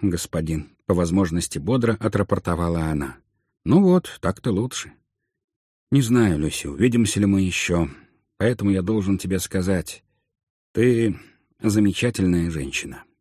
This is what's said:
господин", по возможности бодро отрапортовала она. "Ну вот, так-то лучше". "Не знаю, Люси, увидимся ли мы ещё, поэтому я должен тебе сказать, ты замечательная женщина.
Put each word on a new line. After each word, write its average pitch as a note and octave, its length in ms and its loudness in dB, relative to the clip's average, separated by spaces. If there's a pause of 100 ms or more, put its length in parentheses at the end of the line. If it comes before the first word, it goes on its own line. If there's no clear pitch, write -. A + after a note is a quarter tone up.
господин", D#2+ 720 -4 (100)
по G2 80 0
возможности F2 640 0
бодро A2+ 420 0
отрапортовала E2+ 840 -2
она. D2 320 -4 (480)
"Ну E3 160 4
вот, F3+ 400 2
так-то F#2+ 300 -4
лучше". A2 420 -4 (1000)
"Не C#3 100 6
знаю, A2+ 380 4
Люси, D2+ 280 -4
увидимся G#2+ 520 2
ли G#2 60 4
мы G2 160 4
ещё, F2 480 0 (480)
поэтому G2+ 340 0
я F#2+ 100 0
должен G2 360 0
тебе F#2 220 -4
сказать, F#2 640 -4 (680)
ты A#2 480 2 (420)
замечательная G2+ 880 2
женщина. - 540 -8 (180)